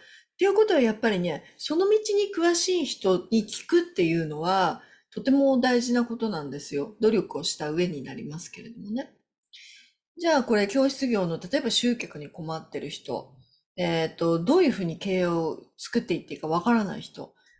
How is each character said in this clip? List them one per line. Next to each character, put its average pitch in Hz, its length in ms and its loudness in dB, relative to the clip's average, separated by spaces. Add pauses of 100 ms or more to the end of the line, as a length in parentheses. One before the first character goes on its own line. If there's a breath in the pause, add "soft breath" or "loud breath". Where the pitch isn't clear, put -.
(320 loud breath)
っ - 40 -20
て 359 80 2
い - 40 6
う 392 40 4
こ 427 120 6
と 427 80 2
は 294 80 6
や 226 100 4
っ 214 40 -2
ぱ 220 160 0
り 190 80 0
ね、 170 240 -2 (140 loud breath)
そ - 180 -4
の 370 100 2
道 403 60 4
に 415 440 2
詳 339 200 2
し 359 260 0
い 277 40 -2
人 185 460 0
に 220 160 2
聞 - 200 -10
く 339 140 4
っ - 20 0
て 202 200 -2
い 165 120 2
う 165 100 -2
の 151 160 -8
は、 180 400 0 (320 loud breath)
と - 80 -10
て 269 100 2
も 269 280 4
大 247 220 2
事 240 120 -2
な 240 120 2
こ 233 120 -8
と 226 120 -2
な 160 140 -4
ん 143 60 -10
で 143 100 -8
す - 160 -8
よ。 143 240 -4
努 220 100 4
力 214 280 0
を 180 60 -8
し - 120 -4
た 151 160 -6
上 175 160 0
に 147 160 -6
な 135 100 -12
り - 140 -10
ま 151 100 -10
す - 140 -14
け - 120 -18
れ 233 60 -16
ど 233 120 -18
も 202 100 -10
ね。 247 220 -8 (1040 loud breath)
じ 339 80 -2
ゃ 311 100 4
あ 240 60 2
こ 233 120 2
れ 202 120 2
教 269 220 2
室 269 180 -4
業 208 180 0
の、 165 140 -4
例 - 200 -2
え - 20 -8
ば 254 80 -2
集 240 260 2
客 170 240 -10
に 147 80 -12
困 160 300 -10
っ 160 120 -14
て 143 100 -8
る 135 100 -10
人、 - 460 -10 (420 soft breath)
え 170 280 0
ー 160 100 -6
と、 170 280 2
ど 254 140 4
う 381 60 6
い 311 40 4
う 240 40 2
ふ 190 100 -4
う - 20 -4
に 165 140 -4
経 190 220 -2
営 180 80 2
を 165 360 -2 (140)
作 - 220 -2
っ - 20 -4
て 190 140 -2
い - 20 -2
っ - 80 -10
て - 80 -12
い 139 40 -12
い - 20 -12
か 156 80 -8
わ 165 140 0
か 240 120 2
ら 226 100 4
な 160 140 -6
い 156 40 -12
人、 - 320 -16 (260 soft breath)